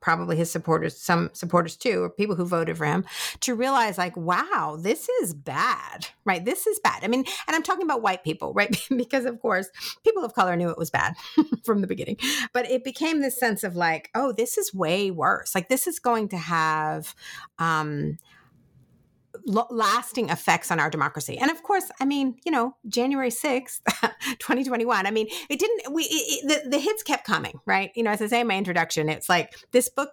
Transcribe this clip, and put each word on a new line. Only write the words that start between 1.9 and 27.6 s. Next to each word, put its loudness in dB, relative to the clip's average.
or -4
people 0
who 0
voted 0
for 0
him, 0
to -2
realize, 2
like, -2
"Wow, 0
this -2
is -2
bad," -4
right? 0
This 0
is 0
bad. 0
I -2
mean, 2
and 2
I'm 0
talking 0
about 0
white 0
people, -4
right? 2
<laughs> 2
Because, 0
of -4
course, 0
people 4
of -4
color 4
knew 2
it -6
was -4
bad 2
<laughs> 4
from 4
the -2
beginning. -4
But 0
it 2
became 0
this 0
sense 0
of, -4
like, 0
"Oh, 2
this 0
is 0
way 2
worse. 0
Like, -2
this 2
is -4
going 2
to -6
have, 0
um, 0
lo-, 0
lasting 0
effects 0
on 0
our 2
democracy." -4
And 2
of -4
course, 0
I -2
mean, 0
you -2
know, 0
January 0
sixth, -2
<laughs> -8
twenty 0
twenty-one, 0
I 0
mean, 0
it -2
didn't, 0
we, 2
it, -4
it, 0
the, -6
the 4
hits -2
kept -2
coming, -2